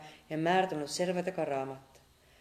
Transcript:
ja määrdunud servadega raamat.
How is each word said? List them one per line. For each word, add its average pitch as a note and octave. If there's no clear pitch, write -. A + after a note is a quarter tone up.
ja D#3
määrdunud E3+
servadega F3
raamat. C3+